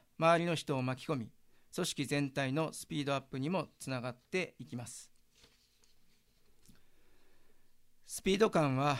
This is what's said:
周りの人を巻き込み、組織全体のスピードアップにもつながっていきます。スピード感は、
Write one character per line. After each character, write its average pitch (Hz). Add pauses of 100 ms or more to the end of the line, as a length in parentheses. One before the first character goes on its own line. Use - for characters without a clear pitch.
(180)
周 165
り 170
の 170
人 151
を 131
巻 131
き -
込 151
み、 113 (440)
組 165
織 143
全 143
体 139
の 156
ス -
ピ 147
ー 131
ド 139
ア 135
ッ 131
プ -
に 139
も 180 (100)
つ -
な 131
が 123
っ 120
て -
い 120
き 120
ま 120
す。 - (3000)
ス -
ピ 190
ー 202
ド 220
感 143
は、 143